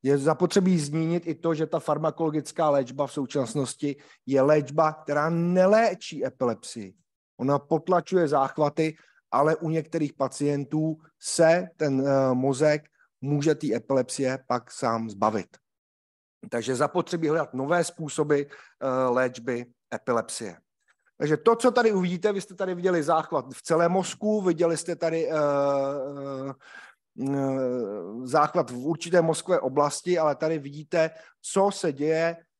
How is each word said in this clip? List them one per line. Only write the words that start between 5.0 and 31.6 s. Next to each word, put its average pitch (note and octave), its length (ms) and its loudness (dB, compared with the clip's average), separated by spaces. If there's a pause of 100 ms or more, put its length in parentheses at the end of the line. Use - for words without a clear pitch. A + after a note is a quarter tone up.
neléčí F3+ 960 2
epilepsii. A2+ 680 -6 (460)
Ona C#3 180 0
potlačuje E3+ 720 0
záchvaty, D3 680 0 (340)
ale D3+ 260 2
u D#3+ 140 -6
některých D#3+ 420 -4
pacientů C#3+ 840 -2 (240)
se E3+ 560 2
ten, C3+ 300 0
eh, C3+ 280 2
mozek C#3 480 0 (380)
může D3 340 0
té C#3+ 200 -4
epilepsie C3 720 -2
pak B2 240 -4
sám A2+ 400 -4
zbavit. G#2+ 380 0 (1000)
Takže A#2+ 260 -2
zapotřebí E3 520 -2
hledat D3+ 260 0
nové D3+ 300 0
způsoby, D3 580 -2
eh, C3 680 -2
léčby A#2+ 560 -2 (280)
epilepsie. A2+ 640 -4 (600)
Takže D3+ 180 0
to, A3+ 200 4
co B3 140 4
tady A#3 220 4
uvidíte, F#3 400 0
vy G3 80 -2
jste F3+ 140 -16
tady F#3 200 -4
viděli F3 280 0
záchvat D3+ 520 -2
v - 80 -20
celém E3+ 300 2
mozku, G#3 480 -2
viděli E3+ 360 2
jste E3 200 -6
tady, E3 340 -2
eh, D#3+ 40 -4 (1900)
eh, C3+ 360 -2 (680)
záchvat C#3 460 2
v B2 60 -10
určité E3 460 0
mozkové E3 380 0
oblasti, D3 580 0
ale D3+ 180 2
tady D#3+ 220 -2
vidíte, D3+ 520 -2 (320)
co G3 280 2